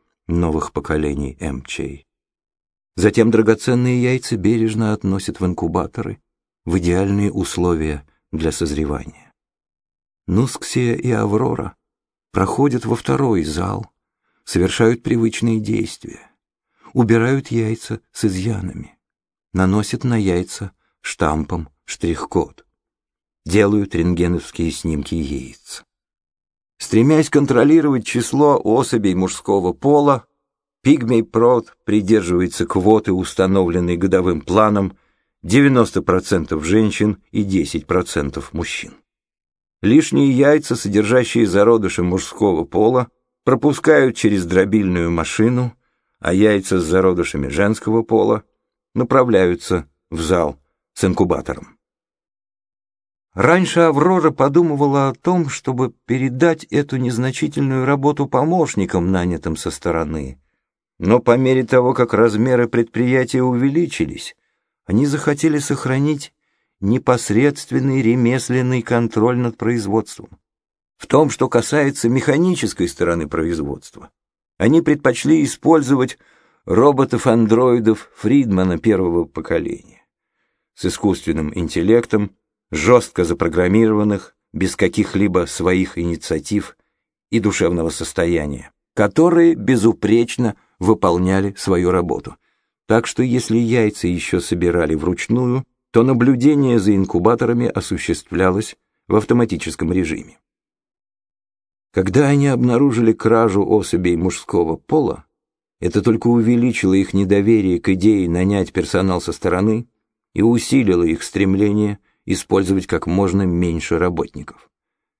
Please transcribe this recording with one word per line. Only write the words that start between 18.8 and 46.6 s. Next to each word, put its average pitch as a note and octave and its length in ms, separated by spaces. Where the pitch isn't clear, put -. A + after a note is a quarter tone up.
наносят G2+ 520
на A#2+ 120
яйца F#2+ 540
штампом D#2 680
штрих-код, - 800
делают G2+ 520
рентгеновские F2 720
снимки D#2 460
яиц. C2+ 680
Стремясь D3 520
контролировать C#3+ 760
число C3+ 560
особей G#2+ 540
мужского F#2 560
пола, C#3+ 520
Пигмей B2 420
Прот A#2 600
придерживается F2+ 800
квоты, G2+ 480
установленной F2+ 840
годовым F2+ 440
планом, G2+ 560
девяносто A#2+ 600
процентов E2 640
женщин G#2 640
и G2+ 140
десять F#2+ 420
процентов - 640
мужчин. - 400
Лишние C#3 500
яйца, C#3 460
содержащие A2 720
зародыши G2+ 560
мужского F2+ 640
пола, A#2 420
пропускают C#3+ 720
через G2+ 280
дробильную F#2 680
машину, A#2 600
а D#2+ 160
яйца G2 440